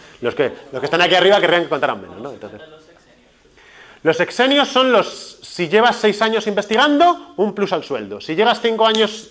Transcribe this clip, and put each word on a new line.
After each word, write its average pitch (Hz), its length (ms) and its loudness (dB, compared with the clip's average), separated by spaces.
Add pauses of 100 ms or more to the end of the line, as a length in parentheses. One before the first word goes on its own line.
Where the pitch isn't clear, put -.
(200)
Los - 140 -2
que, 131 160 0 (220)
los 131 80 -8
que 139 60 -6
están 165 160 0
aquí 180 120 2
arriba 185 240 4
querrían 170 260 2
que 147 40 -10
contaran 131 320 -2
menos, 90 180 -16
¿no? 131 120 -12
Entonces, 107 320 -16 (1400)
los 160 180 2
exenios 262 480 2
son 262 240 2
los, - 500 -2
si - 260 -6
llevas 214 280 4
seis 214 260 0
años 220 240 -2
investigando, 285 920 2
un 202 180 0
plus 196 180 -4
al 160 120 -2
sueldo. 104 360 -8
Si 156 140 -8
llevas 226 260 2
cinco 226 260 0
años 220 440 -2